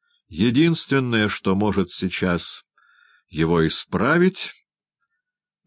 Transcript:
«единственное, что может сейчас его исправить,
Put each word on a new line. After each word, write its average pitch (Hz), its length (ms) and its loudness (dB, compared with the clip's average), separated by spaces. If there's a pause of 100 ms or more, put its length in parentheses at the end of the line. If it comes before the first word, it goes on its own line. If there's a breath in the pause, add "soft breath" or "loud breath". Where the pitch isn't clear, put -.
(280)
«единственное, 123 1000 2
что - 260 -2
может 98 360 0
сейчас - 760 -4 (640 soft breath)
его 80 360 2
исправить, 151 840 0 (1160)